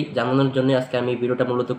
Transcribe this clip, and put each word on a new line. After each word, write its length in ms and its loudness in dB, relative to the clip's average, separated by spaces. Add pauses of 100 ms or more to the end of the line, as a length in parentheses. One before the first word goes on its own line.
(140)
জানানোর 380 2
জন্য 260 2
আজকে 200 -2
আমি 140 -2
এই 100 -4
ভিডিওটা 240 0
মূলত 340 -2